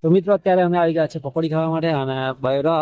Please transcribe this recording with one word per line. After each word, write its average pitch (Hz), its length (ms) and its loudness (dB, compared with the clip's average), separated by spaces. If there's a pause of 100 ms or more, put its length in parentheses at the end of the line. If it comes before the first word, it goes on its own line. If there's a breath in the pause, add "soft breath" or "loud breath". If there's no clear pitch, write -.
તો 160 140 0
મિત્રો, 190 220 2
અત્યારે 185 280 2
અમે 175 140 0
આવી 165 180 2
ગયા 156 140 -2
છે 165 120 -10
પકોડી 160 280 -4
ખાવા 160 200 -2
માટે 165 180 0 (120)
અને 131 140 -4 (280)
બૈરો 139 380 0